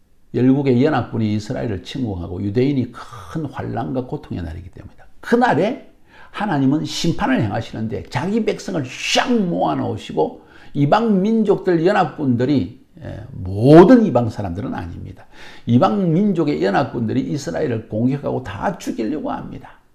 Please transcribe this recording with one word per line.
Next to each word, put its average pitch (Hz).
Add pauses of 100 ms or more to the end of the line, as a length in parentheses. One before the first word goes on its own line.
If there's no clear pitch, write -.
(340)
열국의 131
연합군이 117
이스라엘을 120
침공하고 92
유대인이 123
큰 -
환난과 123
고통의 110
날이기 85
때문이다. - (160)
그날에 233 (400)
하나님은 151
심판을 190
행하시는데 110
자기 202
백성을 190
샥 -
모아놓으시고 147 (300)
이방 196
민족들 190
연합군들이, 139 (200)
예, 98
모든 151
이방 120
사람들은 98
아닙니다. 90 (400)
이방 175
민족의 165
연합군들이 127
이스라엘을 156
공격하고 123
다 190
죽이려고 -
합니다. - (160)